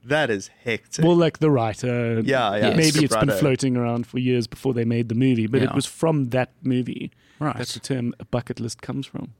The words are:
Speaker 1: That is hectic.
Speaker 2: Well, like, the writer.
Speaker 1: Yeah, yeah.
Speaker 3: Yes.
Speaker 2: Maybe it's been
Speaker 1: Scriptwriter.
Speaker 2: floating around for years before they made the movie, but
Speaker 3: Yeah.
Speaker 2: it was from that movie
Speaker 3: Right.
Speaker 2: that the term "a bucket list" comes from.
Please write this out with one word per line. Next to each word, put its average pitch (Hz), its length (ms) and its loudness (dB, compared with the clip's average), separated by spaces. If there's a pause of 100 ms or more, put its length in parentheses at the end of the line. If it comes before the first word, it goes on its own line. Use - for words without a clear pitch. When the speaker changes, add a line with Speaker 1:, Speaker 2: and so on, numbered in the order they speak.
Speaker 1:
That 139 260 0
is 101 200 -2 (160)
hectic. 120 400 -2
Speaker 2:
Well, 175 100 6
like, 165 240 2
the 156 100 2
writer. 117 720 0
Speaker 1:
Yeah, 117 320 0
yeah. - 20 0 (120)
Speaker 3:
Yes. - 80 2
Speaker 2:
Maybe 156 280 4
it's 113 100 0
been 139 140 4
Speaker 1:
Scriptwriter. - 100 0
Speaker 2:
floating 131 380 2
around 120 280 -2
for - 140 -6
years 123 280 0
before - 260 -4
they 117 120 -2
made 117 240 0
the 110 60 -2
movie, 120 320 2
but 127 140 2
Speaker 3:
Yeah. 127 80 2
Speaker 2:
it - 60 -4
was 139 100 0
from 151 440 0
that 127 220 -2 (100)
movie 123 500 -4 (280)
Speaker 3:
Right. 147 180 -4
Speaker 2:
that 123 120 -8
the 117 100 -10
term 123 400 -4
"a - 60 -14
bucket 123 340 -6
list" 120 220 -8
comes 135 240 -8
from. - 240 -12 (100)